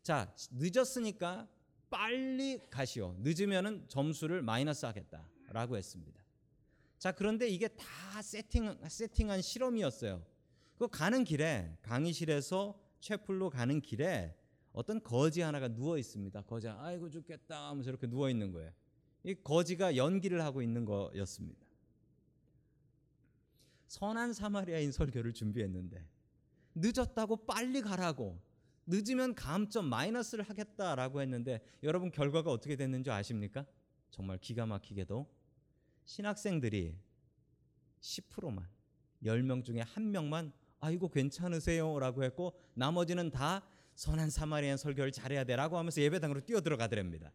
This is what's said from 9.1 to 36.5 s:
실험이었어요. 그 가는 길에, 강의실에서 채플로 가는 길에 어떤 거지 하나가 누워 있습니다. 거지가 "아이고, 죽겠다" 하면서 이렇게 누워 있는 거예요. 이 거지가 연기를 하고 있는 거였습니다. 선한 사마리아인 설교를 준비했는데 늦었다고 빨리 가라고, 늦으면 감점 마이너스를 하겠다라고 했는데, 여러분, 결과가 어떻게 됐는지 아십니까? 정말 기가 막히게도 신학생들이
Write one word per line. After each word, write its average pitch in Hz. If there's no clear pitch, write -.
실험이었어요. 165
그 233
가는 233
길에, 139
강의실에서 160
채플로 190
가는 135
길에 113
어떤 214
거지 147
하나가 147
누워 131
있습니다. 101
거지가 113
"아이고, 175
죽겠다" 147
하면서 135
이렇게 131
누워 131
있는 107
거예요. 82
이 180
거지가 165
연기를 175
하고 135
있는 117
거였습니다. 98
선한 226
사마리아인 190
설교를 120
준비했는데 92
늦었다고 220
빨리 254
가라고, 160
늦으면 247
감점 202
마이너스를 208
하겠다라고 160
했는데, 123
여러분, 180
결과가 151
어떻게 139
됐는지 131
아십니까? 104
정말 95
기가 117
막히게도 101
신학생들이 139